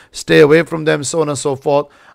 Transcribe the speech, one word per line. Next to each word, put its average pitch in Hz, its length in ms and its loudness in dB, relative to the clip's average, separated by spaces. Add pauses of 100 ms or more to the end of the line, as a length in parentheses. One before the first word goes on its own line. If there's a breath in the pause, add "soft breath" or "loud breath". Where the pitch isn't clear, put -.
(120 soft breath)
Stay - 280 0
away 156 220 6
from 160 240 -6
them, 151 180 -2
so 165 180 -4
on 151 80 -4
and 143 80 -6
so 139 180 -6
forth. 147 320 -2 (280 soft breath)